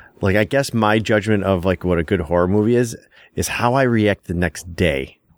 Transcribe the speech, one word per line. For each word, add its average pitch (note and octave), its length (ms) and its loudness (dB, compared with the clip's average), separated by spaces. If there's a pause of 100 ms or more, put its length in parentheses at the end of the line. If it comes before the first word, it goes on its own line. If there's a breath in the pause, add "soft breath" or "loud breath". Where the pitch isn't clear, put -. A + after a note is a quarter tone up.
(220 loud breath)
Like, G2 140 0
I G#2+ 80 2
guess C3+ 300 -2
my A2 260 2
judgment G#2+ 440 0
of, F#2 220 0
like, F#2 180 0
what F2+ 160 0
a E2 40 0
good F2 180 -2
horror F2 260 0
movie G#2+ 280 0
is, A#2+ 200 -2 (400 soft breath)
is - 120 -4
how A#2+ 260 -2
I C3+ 100 2
react G#2+ 420 0
the F#2 80 -6
next E2+ 420 -4
day C#2+ 420 -2 (200)